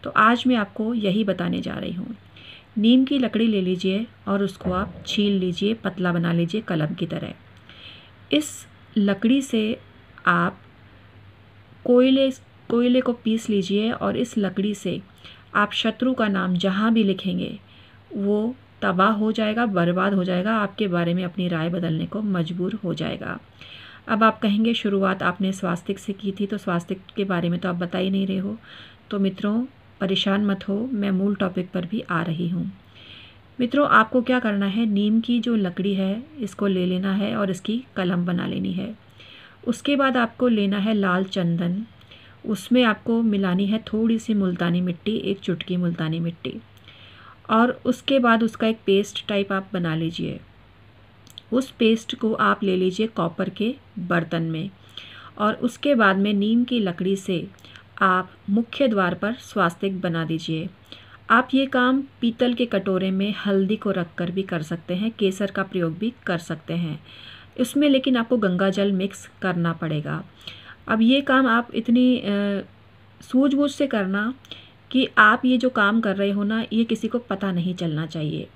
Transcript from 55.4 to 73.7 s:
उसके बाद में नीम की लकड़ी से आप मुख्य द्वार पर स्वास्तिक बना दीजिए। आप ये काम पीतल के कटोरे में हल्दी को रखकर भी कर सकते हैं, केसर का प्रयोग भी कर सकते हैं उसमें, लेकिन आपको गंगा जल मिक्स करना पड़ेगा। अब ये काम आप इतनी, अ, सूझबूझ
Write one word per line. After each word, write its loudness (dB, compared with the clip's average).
उसके 0
बाद 4
में 2
नीम 2
की 0
लकड़ी 0
से -4
आप 2
मुख्य 2
द्वार 2
पर -4
स्वास्तिक -2
बना -2
दीजिए। -4
आप 4
ये 4
काम 2
पीतल 0
के 0
कटोरे 0
में 0
हल्दी 2
को -4
रखकर -4
भी -4
कर -4
सकते -6
हैं, -2
केसर -2
का -2
प्रयोग -2
भी -4
कर -2
सकते -8
हैं -4
उसमें, 2
लेकिन 4
आपको 0
गंगा 2
जल 0
मिक्स -4
करना 0
पड़ेगा। -4
अब 2
ये 6
काम 4
आप 2
इतनी, 4
अ, -2
सूझबूझ 2